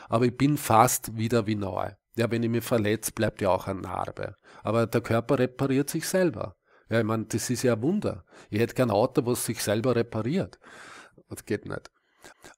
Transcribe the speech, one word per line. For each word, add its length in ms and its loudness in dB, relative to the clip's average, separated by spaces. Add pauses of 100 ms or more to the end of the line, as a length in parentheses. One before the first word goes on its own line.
Aber 160 2
ich 100 0
bin 220 2
fast 580 4
wieder 300 2
wie 100 0
neu. 360 -4 (240)
Ja, 140 0
wenn 140 -2
ich 60 0
mich 140 0
verletze, 480 0
bleibt 300 -2
ja 80 2
auch 180 0
eine 140 -6
Narbe. 540 -8 (280)
Aber 240 0
der 140 0
Körper 380 0
repariert 500 0
sich 180 -6
selber. 480 0 (360)
Ja, 80 4
ich 60 2
meine, 200 0
das 260 -4
ist 100 -4
ja 120 4
ein 100 -4
Wunder. 420 -2 (240)
Ich 100 -2
hätte 140 0
kein 160 2
Auto, 360 2
was 200 -2
sich 160 -4
selber 340 2
repariert. 640 -2 (720)
Das 160 -16
geht 220 -4
nicht. 240 -12 (680)